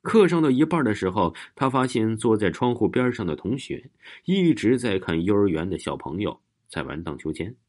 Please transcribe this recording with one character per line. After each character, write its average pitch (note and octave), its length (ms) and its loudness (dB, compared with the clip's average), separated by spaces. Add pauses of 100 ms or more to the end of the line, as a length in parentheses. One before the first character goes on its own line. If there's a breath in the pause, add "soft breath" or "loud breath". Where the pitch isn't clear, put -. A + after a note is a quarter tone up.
课 G#3 240 6
上 E3 160 2
到 C#3 80 4
一 C3 120 4
半 D#3 220 0
的 G#2+ 80 2
时 F#2+ 160 -2
候， F2+ 260 0 (200 loud breath)
他 C3+ 120 -2
发 B2+ 200 2
现 A2+ 280 0
坐 A2 220 2
在 G2 140 0
窗 B2 240 -2
户 G#2+ 120 0
边 B2 240 0
上 A2 140 -6
的 D#2 100 -2
同 B2+ 220 -4
学 D2+ 320 -10 (360 loud breath)
一 F3+ 280 4
直 A#2 240 2
在 G#2+ 220 0
看 E2 240 -2
幼 G2+ 100 2
儿 G2+ 140 4
园 E2 200 -2
的 F#2 120 -6
小 D2 180 -6
朋 D#2 220 -8
友 F#2+ 200 -4 (280)
在 D#2 160 -8
玩 D2 200 -10
荡 D2 140 -10
秋 D#2 160 -8
千。 G#2 220 -8 (120)